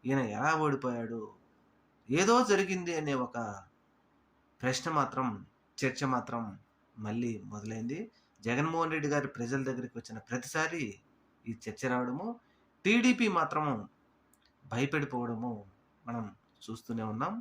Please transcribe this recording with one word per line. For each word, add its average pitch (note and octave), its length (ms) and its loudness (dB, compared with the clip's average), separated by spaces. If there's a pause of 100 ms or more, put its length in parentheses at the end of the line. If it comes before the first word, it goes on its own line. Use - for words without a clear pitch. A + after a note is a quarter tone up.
ఈయన C3+ 140 4 (160)
ఎలా C#3+ 140 2 (120)
ఓడిపోయాడు, A#2+ 580 0 (880)
ఏదో F#3+ 260 6 (160)
జరిగింది F#3 500 2
అనే C#3+ 140 0 (100)
ఒక A#2+ 120 -8 (1200)
ప్రశ్న B2+ 260 0 (120)
మాత్రం, C3 280 2 (500)
చర్చ C3+ 260 0 (120)
మాత్రం A#2+ 280 -2 (520)
మళ్ళీ A2+ 380 -2 (200)
మొదలైంది. A2 460 -6 (400)
జగన్మోహన్ D#3 560 2
రెడ్డి D3 180 0
గారు C#3 140 2 (100)
ప్రజల B2 320 -2
దగ్గరికి B2 300 -6
వచ్చిన A2 200 -12 (100)
ప్రతిసారి D#3 540 -2 (600)
ఈ A#2 60 -6 (120)
చర్చ - 180 -8 (120)
రావడము, B2 340 -2 (580)
టీడీపీ A#3 420 6 (120)
మాత్రము D3+ 340 2 (920)
భయపడిపోవడము B2 880 -2 (560)
మనం A#2 160 -4 (420)
చూస్తూనే A2+ 460 -6
ఉన్నాం. C#3+ 300 -2